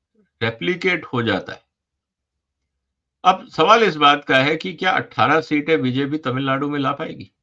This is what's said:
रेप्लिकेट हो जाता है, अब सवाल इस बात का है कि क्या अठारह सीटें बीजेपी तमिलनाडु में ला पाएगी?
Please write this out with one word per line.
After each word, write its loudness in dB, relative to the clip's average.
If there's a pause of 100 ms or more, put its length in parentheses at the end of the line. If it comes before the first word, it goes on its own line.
(420)
रेप्लिकेट -4
हो -4
जाता -2
है, -20 (1600)
अब 2
सवाल 4
इस 0
बात 4
का 4
है 2
कि -8
क्या -2
अठारह 0
सीटें -2
बीजेपी -2
तमिलनाडु -4
में -4
ला -2
पाएगी? -12 (100)